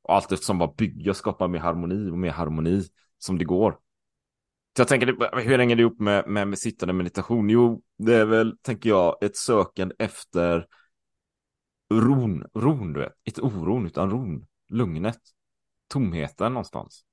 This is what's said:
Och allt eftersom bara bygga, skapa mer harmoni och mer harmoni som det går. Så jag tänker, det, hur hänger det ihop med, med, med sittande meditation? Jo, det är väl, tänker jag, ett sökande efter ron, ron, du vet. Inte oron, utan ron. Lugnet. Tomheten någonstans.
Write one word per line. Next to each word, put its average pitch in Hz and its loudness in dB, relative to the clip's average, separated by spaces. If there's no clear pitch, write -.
Och 92 2
allt - 0
eftersom 95 -2
bara 85 0
bygga, 98 -2
skapa 92 -4
mer 87 -4
harmoni 87 -4
och 82 -6
mer 90 -2
harmoni 80 -2
som 92 -6
det 82 -2
går. 92 2
Så 131 2
jag 117 4
tänker, 123 2
det, 123 -2
hur 123 4
hänger 120 4
det 117 6
ihop 117 4
med, 101 2
med, 101 -2
med 98 -6
sittande 92 -6
meditation? 98 -2
Jo, 117 4
det 113 4
är 110 6
väl, 113 2
tänker 117 -4
jag, 92 4
ett 104 -4
sökande 95 -2
efter 87 -2
ron, 113 2
ron, 110 -2
du 71 -6
vet. - -8
Inte - -10
oron, 104 -2
utan 90 -2
ron. 104 -6
Lugnet. 101 -4
Tomheten 95 -4
någonstans. - -12